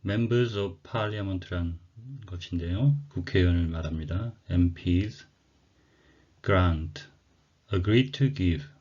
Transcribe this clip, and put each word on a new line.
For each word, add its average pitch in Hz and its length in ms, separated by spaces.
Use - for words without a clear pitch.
Members 113 540
of 98 260
Parliament란 95 960
것인데요. 90 720
국회의원을 87 580
말합니다. 82 640
엠피스, 90 800
grant, 87 640
agree 104 380
to 139 200
give 87 320